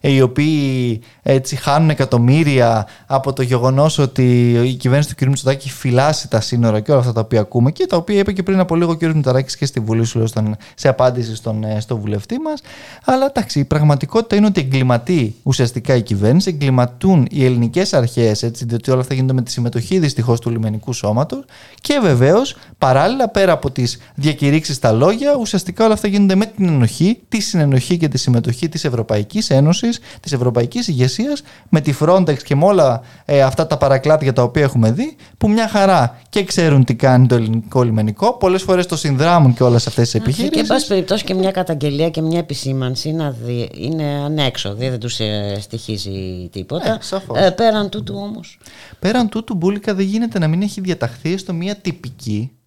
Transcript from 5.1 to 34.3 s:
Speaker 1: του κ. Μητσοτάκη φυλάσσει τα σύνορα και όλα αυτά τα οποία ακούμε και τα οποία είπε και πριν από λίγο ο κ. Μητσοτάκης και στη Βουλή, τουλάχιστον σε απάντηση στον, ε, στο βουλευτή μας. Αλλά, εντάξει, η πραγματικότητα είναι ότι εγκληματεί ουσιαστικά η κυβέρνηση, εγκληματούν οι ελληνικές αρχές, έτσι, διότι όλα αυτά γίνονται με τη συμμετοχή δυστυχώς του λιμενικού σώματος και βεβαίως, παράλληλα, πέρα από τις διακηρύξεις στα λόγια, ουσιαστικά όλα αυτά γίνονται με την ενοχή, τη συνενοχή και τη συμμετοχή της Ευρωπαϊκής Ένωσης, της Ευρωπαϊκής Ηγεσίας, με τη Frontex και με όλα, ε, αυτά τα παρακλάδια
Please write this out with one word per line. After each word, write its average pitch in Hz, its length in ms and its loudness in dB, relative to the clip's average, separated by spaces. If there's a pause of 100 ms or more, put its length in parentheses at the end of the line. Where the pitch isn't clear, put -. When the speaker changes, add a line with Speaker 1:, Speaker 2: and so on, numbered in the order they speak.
Speaker 1:
του - 100 -2
κ. 131 40 2
Μητσοτάκη 135 420 -2
φυλάσσει 135 600 0
τα 110 100 2
σύνορα 113 400 0
και 107 100 -6
όλα 139 100 4
αυτά 120 120 -2
τα 113 80 -2
οποία 110 200 0
ακούμε 120 300 0
και 370 160 -4
τα 196 100 -2
οποία 196 220 0
είπε 202 140 0
και 185 100 -4
πριν 190 160 0
από 175 180 0
λίγο 170 140 2
ο 165 60 0
κ. 165 60 -6
Μητσοτάκης 135 540 0
και 143 100 -4
στη 131 140 -4
Βουλή, 113 280 0
τουλάχιστον 110 480 -2 (180)
σε - 140 0
απάντηση 123 480 0
στον, 110 280 -6
ε, 107 160 -4
στο 117 180 -6
βουλευτή 104 400 -6
μας. 311 220 -6 (440)
Αλλά, 262 220 2
εντάξει, 262 340 -4
η 139 40 0
πραγματικότητα 151 720 0
είναι 208 100 4
ότι 196 140 0
εγκληματεί 131 840 0
ουσιαστικά 127 520 0
η 120 80 2
κυβέρνηση, 110 460 2
εγκληματούν 143 840 2
οι 143 140 0
ελληνικές 127 500 0
αρχές, 117 480 2
έτσι, 117 220 -6
διότι 117 260 -4
όλα 131 100 2
αυτά 127 140 -4
γίνονται 131 180 0
με 127 100 0
τη - 80 -6
συμμετοχή 120 480 -2
δυστυχώς 123 420 0
του 117 100 -6
λιμενικού 110 420 -4
σώματος 127 520 -2 (360)
και 285 220 -2
βεβαίως, 160 540 2 (220)
παράλληλα, 196 500 2
πέρα 196 240 2
από 143 180 -2
τις 123 280 -4 (160)
διακηρύξεις 147 640 0
στα 117 160 2
λόγια, 226 480 2
ουσιαστικά 208 440 -2
όλα 220 100 4
αυτά 208 140 -2
γίνονται 196 260 2
με 208 120 2
την 190 220 -2
ενοχή, 151 500 2 (100)
τη 220 120 -2
συνενοχή 147 560 0
και 165 120 0
τη 135 100 -4
συμμετοχή 120 340 0 (160)
της 156 160 -8
Ευρωπαϊκής 113 680 -2
Ένωσης, 160 500 2 (200)
της - 120 -8
Ευρωπαϊκής 123 560 -2
Ηγεσίας, 190 540 -2 (260)
με 156 120 4
τη 143 200 -2
Frontex 160 440 4
και 143 100 -2
με 143 100 2
όλα, 151 360 4 (240)
ε, 143 180 2
αυτά 135 240 0
τα 151 100 -2
παρακλάδια 139 560 2